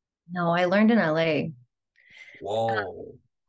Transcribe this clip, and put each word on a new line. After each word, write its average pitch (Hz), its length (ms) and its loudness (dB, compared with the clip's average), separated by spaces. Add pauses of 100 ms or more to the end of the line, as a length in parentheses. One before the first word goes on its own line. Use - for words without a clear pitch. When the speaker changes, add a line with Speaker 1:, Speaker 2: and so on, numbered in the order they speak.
(300)
Speaker 1:
No, 175 220 -2
I 175 140 2
learned 208 260 4
in 226 80 4
L 160 180 2
A. 160 360 0 (880)
Speaker 2:
Whoa. 107 360 -2
Speaker 1:
Uh, - 400 -10 (320)